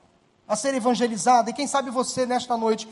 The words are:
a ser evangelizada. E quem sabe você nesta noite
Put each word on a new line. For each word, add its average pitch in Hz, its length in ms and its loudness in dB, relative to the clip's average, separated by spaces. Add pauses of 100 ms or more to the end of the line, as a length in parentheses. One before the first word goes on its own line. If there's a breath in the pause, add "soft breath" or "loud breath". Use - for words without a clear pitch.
(480)
a 208 80 -2
ser 269 180 -2
evangelizada. 233 760 2
E - 40 -4
quem 285 140 -6
sabe 269 240 -2
você 247 340 -2
nesta 247 300 -2
noite 220 360 -2